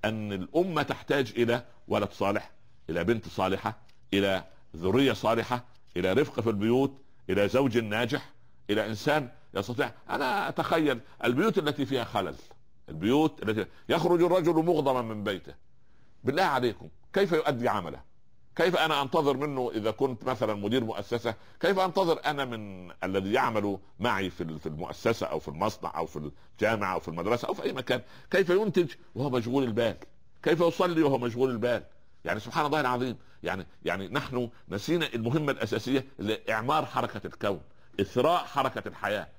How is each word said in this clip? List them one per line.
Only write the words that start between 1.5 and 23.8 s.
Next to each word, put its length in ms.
ولد 240
صالح، 380
إلى 140
بنت 240
صالحة، 500
إلى 300
ذرية 360
صالحة، 520
إلى 160
رفق 280
في 100
البيوت، 500
إلى 180
زوج 300
ناجح، 520
إلى 160
إنسان 420
يستطيع. 380
أنا 380
أتخيل 520
البيوت 340
التي 280
فيها 180
خلل، 300
البيوت 540
التي 240
يخرج 340
الرجل 300
مغضباً 500
من 220
بيته، 300
بالله 180
عليكم 460
كيف 200
يؤدي 360
عمله؟ 460
كيف 200
أنا 260
أنتظر 340
منه 380
إذا 160
كنت 340
مثلًا 300
مدير 300
مؤسسة، 500
كيف 180
أنتظر 460
أنا 200
من 460
الذي 280
يعمل 460